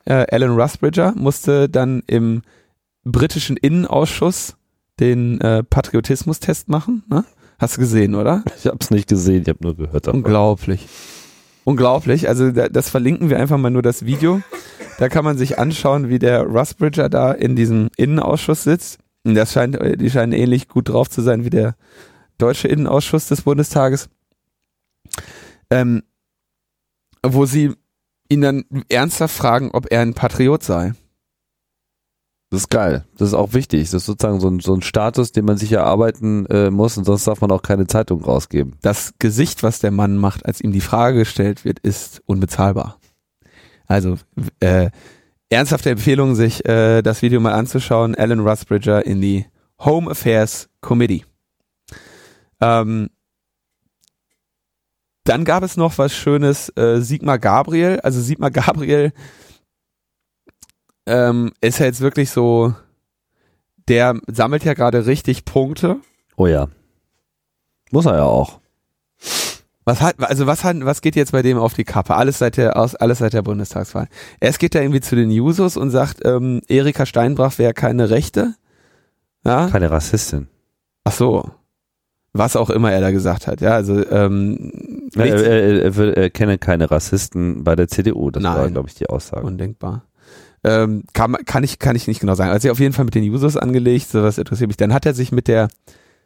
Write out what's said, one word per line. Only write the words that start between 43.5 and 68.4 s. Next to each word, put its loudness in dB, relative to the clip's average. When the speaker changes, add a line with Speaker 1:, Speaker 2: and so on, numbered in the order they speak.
Speaker 1:
Also, 0
äh, 2
ernsthafte 0
Empfehlung, 2
sich, 0
äh, 4
das -2
Video 2
mal 2
anzuschauen. 0
Alan 0
Rusbridger 0
in 0
die 0
Home 0
Affairs 0
Committee. 0
Ähm, 0
dann 0
gab 0
es -8
noch 0
was 0
Schönes, 0
äh, 2
Sigmar -2
Gabriel. 0
Also -2
Sigmar -2
Gabriel, 0
ähm, 0
ist 0
ja 0
jetzt -4
wirklich -2
so, 0
der 2
sammelt -2
ja 0
gerade 2
richtig -2
Punkte. -2
Speaker 2:
Oh 2
ja. 2
Muss 2
er 4
ja 4
auch. 0